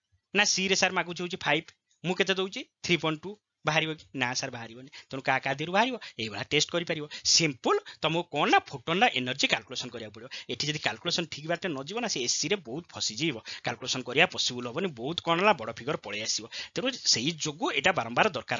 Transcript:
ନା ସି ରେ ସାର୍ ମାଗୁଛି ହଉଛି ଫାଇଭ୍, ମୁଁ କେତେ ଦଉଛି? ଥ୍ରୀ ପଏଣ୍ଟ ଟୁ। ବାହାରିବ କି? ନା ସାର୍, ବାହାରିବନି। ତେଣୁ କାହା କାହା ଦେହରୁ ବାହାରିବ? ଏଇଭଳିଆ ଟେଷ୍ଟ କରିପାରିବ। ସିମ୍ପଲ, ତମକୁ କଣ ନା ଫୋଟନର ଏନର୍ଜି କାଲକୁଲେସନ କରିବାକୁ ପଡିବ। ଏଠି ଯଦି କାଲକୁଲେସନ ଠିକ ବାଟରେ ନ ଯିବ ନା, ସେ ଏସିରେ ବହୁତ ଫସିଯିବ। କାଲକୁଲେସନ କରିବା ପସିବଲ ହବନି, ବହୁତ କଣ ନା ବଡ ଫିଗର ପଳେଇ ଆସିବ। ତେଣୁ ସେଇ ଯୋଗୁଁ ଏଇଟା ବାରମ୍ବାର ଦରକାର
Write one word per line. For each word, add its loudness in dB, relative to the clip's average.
ନା 4
ସି 2
ରେ 4
ସାର୍ 4
ମାଗୁଛି -2
ହଉଛି -4
ଫାଇଭ୍, 0
ମୁଁ 0
କେତେ 2
ଦଉଛି? -2
ଥ୍ରୀ 2
ପଏଣ୍ଟ 0
ଟୁ। -10
ବାହାରିବ 2
କି? -20
ନା 2
ସାର୍, -4
ବାହାରିବନି। -14
ତେଣୁ -6
କାହା 4
କାହା 0
ଦେହରୁ -4
ବାହାରିବ? 2
ଏଇଭଳିଆ -6
ଟେଷ୍ଟ 4
କରିପାରିବ। -2
ସିମ୍ପଲ, 4
ତମକୁ 2
କଣ 2
ନା 8
ଫୋଟନର 2
ଏନର୍ଜି 0
କାଲକୁଲେସନ -4
କରିବାକୁ -10
ପଡିବ। -16
ଏଠି -4
ଯଦି -4
କାଲକୁଲେସନ -2
ଠିକ -10
ବାଟରେ -2
ନ -4
ଯିବ -8
ନା, -2
ସେ -2
ଏସିରେ 0
ବହୁତ -6
ଫସିଯିବ। -2
କାଲକୁଲେସନ -4
କରିବା 4
ପସିବଲ -2
ହବନି, -2
ବହୁତ -4
କଣ 4
ନା 8
ବଡ -4
ଫିଗର -2
ପଳେଇ -6
ଆସିବ। -4
ତେଣୁ -2
ସେଇ 2
ଯୋଗୁଁ -2
ଏଇଟା 4
ବାରମ୍ବାର 2
ଦରକାର -4